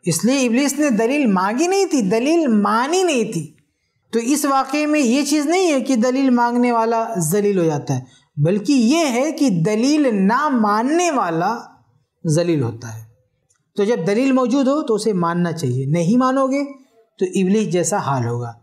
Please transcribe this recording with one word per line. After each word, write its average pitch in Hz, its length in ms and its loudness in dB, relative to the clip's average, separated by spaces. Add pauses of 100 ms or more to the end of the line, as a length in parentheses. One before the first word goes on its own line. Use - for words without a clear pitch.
इसलिए 196 360 0
इब्लीस 269 380 0
ने 294 140 0
दलील 240 360 0
मांगी 202 400 0
नहीं 392 180 2
थी, 294 140 0 (100)
दलील 285 400 2
मानी 226 540 0
नहीं 277 220 0
थी। 160 160 -6 (720)
तो 226 60 0
इस 247 280 0
वाक़े 269 400 0
में 302 140 2
ये 262 240 2
चीज़ 294 240 0
नहीं 359 180 2
है 285 160 2
कि 269 160 0
दलील 254 340 2
मांगने 240 400 2
वाला 226 320 0 (180)
जलील 202 360 0
हो 170 60 2
जाता 147 300 -2
है, 127 120 -6 (300)
बल्कि 196 360 0
ये 277 360 2
है 254 240 0
कि 302 180 0 (120)
दलील 262 440 2
ना 233 440 2
मानने 254 600 0
वाला 180 380 -2 (760)
जलील 165 380 0
होता 113 260 -8
है। - 200 -16 (680)
तो 202 80 0
जब 202 200 -2
दलील 233 280 0
मौजूद 254 360 2
हो 285 140 0
तो 247 120 -2
उसे 214 200 -2
मानना 170 380 0
चाहिए, 131 360 -4
नहीं 170 300 2
मानोगे 262 440 0 (560)
तो 185 80 0 (100)
इब्लीस 196 340 2
जैसा 180 300 0
हाल 135 240 -2
होगा। 120 380 -6